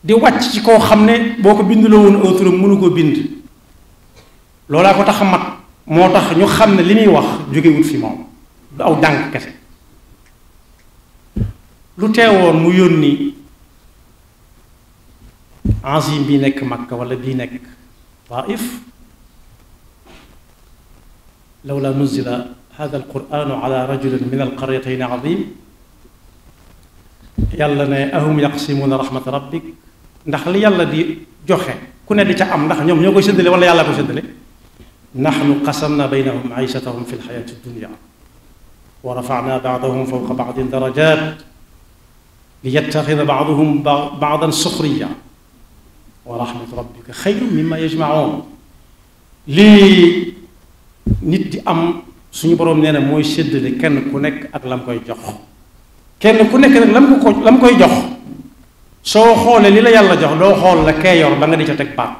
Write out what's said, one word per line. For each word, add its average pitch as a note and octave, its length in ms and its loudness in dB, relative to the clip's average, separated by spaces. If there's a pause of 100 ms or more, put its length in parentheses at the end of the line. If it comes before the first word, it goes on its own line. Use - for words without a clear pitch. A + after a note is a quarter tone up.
di F3 100 0
wàcc A3+ 280 4 (120)
ci G#3 80 -4
koo A3+ 180 6
xam G#3+ 260 4
ne A#3 360 2
boo G3+ 140 6
ko - 80 0
binduloo G#3+ 400 6
woon G3 180 8
aw F#3 160 2
turam F#3 240 2
mënu G3+ 180 4
koo F#3 120 4
bind. D#3 260 0 (1500)
Loolaa F3+ 240 4
ko G3 100 2
tax - 180 0
a - 40 0
mat, F3+ 180 0 (440)
moo F3 240 4
tax F3 260 2
ñu F#3+ 100 4
xam G#3+ 280 2
ne F3+ 80 2
li F#3 100 2
muy G#3+ 140 6
wax D#3 180 4 (260)
jógewut D#3 340 4
fi - 120 -4
moom, - 280 -8 (520)
du - 60 -8
aw D3+ 180 0
jàng D3+ 300 -2
kese. - 200 -12 (2500)
Lu G#3+ 140 -2
teewoon F#3+ 500 4
mu E3 100 2
yónni D#3+ 640 2 (2500)
azim C#3+ 440 -2
bi C#3+ 100 0
nekk C#3 260 -2
Makka B2 320 -10
wala B2 200 -8
bii B2+ 200 -10
nekk A#2+ 260 -10 (680)
Taif, G3+ 320 -10 (3000)
"لولا C#3 260 -4
نزل C3+ 360 -2 (500)
هذا D3 200 -10
القرآن C#3+ 540 -8
على B2+ 340 -4
رجل C3+ 280 -6 (180)
من C3+ 100 -4
القريتين C3 640 -8
عظيم"، B2+ 380 -6 (2250)
Yàlla C#3+ 300 -2
ne, C#3 260 -4
"أهم D3+ 260 0
يقسمون C#3 540 -2
رحمة C3 340 -6
ربك"، C#3+ 360 -10 (640)
ndax - 240 -6
li G3 80 0
Yàlla G3 260 2
di D#3 400 -6 (220)
joxe D#3 260 -2 (320)
ku - 80 -4
ne G3+ 120 2
di F3 100 -2
ca - 180 -2
am, D3 120 -2
ndax D#3+ 180 -2
ñoom E3 180 2
ñoo G3 120 2
koy G3 100 4
séddale F#3 260 2
wala F3+ 160 2
Yàlla E3+ 200 2
koy D3+ 100 -4
séddale? C#3+ 280 -6 (920)
"نحن C#3+ 500 -2
قسمنا D3 400 -4
بينهم C3 440 -4
معيشتهم B2 560 -8
في - 100 -14
الحياة A#2 300 -14 (120)
الدنيا A#2 320 -18 (1120)
ورفعنا B2+ 540 -6
بعضهم B2+ 480 -6
فوق B2+ 260 -8
بعض B2 280 -8
درجات D3 800 -2 (1300)
ليتخذ D3 640 -2
بعضهم C#3+ 440 0 (500)
بعضا D3+ 320 -2
سخريا - 580 -6 (1160)
ورحمة A#2+ 480 -10
ربك - 380 -16
خير G#3 320 -4
مما D#3+ 340 -4
يجمعون". D#3 540 -2 (1160)
Lii F#3+ 880 6 (880)
nit - 280 -4
di - 160 -10
am, F#3 360 -4 (300)
suñu E3 260 0
Boroom D#3+ 240 0
nee D#3 100 2
na D3 80 0
mooy D3 240 0
séddale C3+ 560 -4
kenn C#3+ 320 -2
ku C#3 80 -6
nekk D3 320 -6
ak - 140 -12
lam B2+ 180 -8
koy A#2+ 240 -8
jox. A#2 100 -12 (1040)
Kenn A3 300 4
ku B3+ 80 0
nekk C4+ 160 6 (100)
nag - 80 4
lam C4 300 4
ko, G#3+ 100 2
lam A3+ 280 4
koy B3 200 4
jox, E3+ 140 4 (1080)
soo A3+ 340 4
xoolee A3+ 360 4
li G#3+ 100 6
la A#3 80 4
Yàlla G3+ 300 6
jox, D3+ 180 0
doo F#3+ 220 4
xool F3 260 4
la D#3 80 2
kee E3+ 280 2
yor D3 180 2
ba D3+ 80 0
nga D#3+ 80 2
di D#3+ 100 -2
ca D3+ 100 -4
teg - 200 -8
baat A#2 240 -6